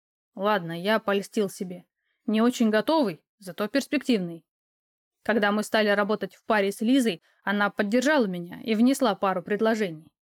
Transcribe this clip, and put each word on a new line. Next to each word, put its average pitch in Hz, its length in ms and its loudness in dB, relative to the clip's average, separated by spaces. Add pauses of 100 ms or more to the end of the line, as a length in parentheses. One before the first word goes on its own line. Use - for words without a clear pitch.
(340)
Ладно, 190 440 -2
я 208 200 0
польстил 202 500 -2
себе. 180 360 -10 (420)
Не 220 160 2
очень 240 260 2
готовый, 214 540 0 (160)
зато 190 300 -8
перспективный. 202 760 -2 (800)
Когда 208 300 0
мы 208 100 0
стали 214 260 0
работать 202 460 0
в - 100 -20
паре 202 260 2
с - 120 -8
Лизой, 226 400 2 (200)
она 202 280 0
поддержала 240 560 2
меня 175 360 -8
и 220 120 -2
внесла 247 400 2
пару 185 280 -2
предложений. 208 680 -2 (120)